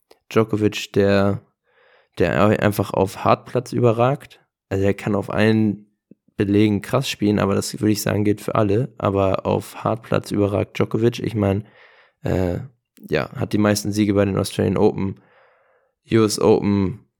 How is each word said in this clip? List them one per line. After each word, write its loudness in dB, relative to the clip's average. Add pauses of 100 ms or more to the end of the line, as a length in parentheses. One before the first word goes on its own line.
(340)
Djokovic 0
der, 2 (760)
der 2
einfach 0
auf -2
Hartplatz -2
überragt. 0 (260)
Also, -2
er 2
kann -4
auf -4
allen 2 (520)
Belegen 4
krass -2
spielen, 0
aber 0
das -4
würde 2
ich 0
sagen, 0
gilt 0
für -4
alle. 0
Aber 0
auf -4
Hartplatz -4
überragt -2
Djokovic. 0
Ich -6
mein, 0 (560)
äh, -2 (500)
ja, -2
hat -6
die 0
meisten 0
Siege 0
bei 4
den -2
Australian -2
Open, 0 (920)
U 4
S 0
Open, 0 (140)